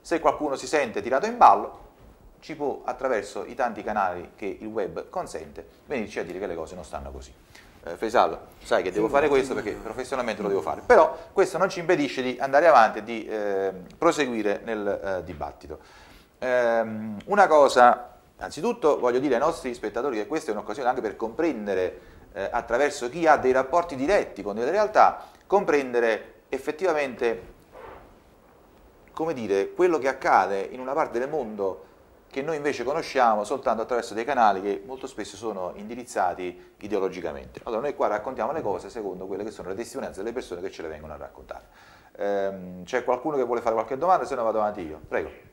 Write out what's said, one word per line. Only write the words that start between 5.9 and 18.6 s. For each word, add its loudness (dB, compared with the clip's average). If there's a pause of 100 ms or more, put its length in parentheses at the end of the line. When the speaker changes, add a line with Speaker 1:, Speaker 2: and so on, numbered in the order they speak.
Speaker 1:
a -4
dire -8
che -6
le -6
cose -10
non -14
stanno -12
così. -16 (500)
Eh, -10
Faisal, 2 (240)
sai 2
che -2
devo 2
Speaker 2:
Sì, 0
Speaker 1:
fare 4
Speaker 2:
ma 2
Speaker 1:
questo 2
perché -4
professionalmente -6
lo -2
devo 2
fare, -6
però 6 (180)
questo 2
non 2
ci -6
impedisce 0
di -2
andare 6
avanti 8
e -8
di, -6
eh, -2 (240)
proseguire 0
nel, -4
eh, -4
dibattito. -12 (600)
Ehm, 0
una 6
cosa, 8 (200)
anzitutto 0